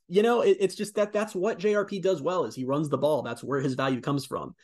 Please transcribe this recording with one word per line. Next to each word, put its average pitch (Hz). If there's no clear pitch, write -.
you 185
know, 233
it, 196
it's 190
just -
that 208
that's 208
what 190
J 208
R 202
P 202
does 175
well, 170
is 110
he 131
runs 143
the 147
ball. 143
That's 117
where 131
his 135
value 135
comes 143
from. 76